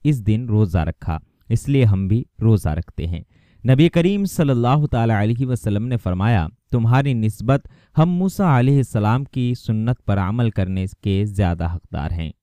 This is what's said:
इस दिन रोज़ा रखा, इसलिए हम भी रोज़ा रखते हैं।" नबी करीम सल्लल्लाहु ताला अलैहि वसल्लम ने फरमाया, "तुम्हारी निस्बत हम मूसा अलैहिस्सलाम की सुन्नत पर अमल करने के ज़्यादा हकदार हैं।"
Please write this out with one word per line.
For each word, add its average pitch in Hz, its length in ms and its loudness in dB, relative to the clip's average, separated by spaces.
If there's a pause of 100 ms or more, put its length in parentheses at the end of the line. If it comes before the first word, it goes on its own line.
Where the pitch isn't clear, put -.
इस 147 160 2
दिन 107 260 0
रोज़ा 101 360 2
रखा, 80 360 -4 (300)
इसलिए 131 360 0
हम 98 220 2
भी 110 180 0 (160)
रोज़ा 104 320 2
रखते 80 320 -8
हैं।" 87 200 -8 (380)
नबी 131 260 4
करीम 196 360 0
सल्लल्लाहु 139 600 0
ताला 113 340 0
अलैहि 117 240 0
वसल्लम 110 380 -2
ने 123 140 -2
फरमाया, 92 500 0 (240)
"तुम्हारी 127 420 2
निस्बत 110 540 -2 (300)
हम 160 140 4
मूसा 180 460 0
अलैहिस्सलाम 123 680 2
की 127 180 -6 (120)
सुन्नत 113 420 -2
पर 98 200 -2
अमल 110 320 -2
करने 95 380 -2
के 98 380 -2
ज़्यादा 87 420 -2
हकदार 82 440 -6
हैं।" 85 200 -6 (120)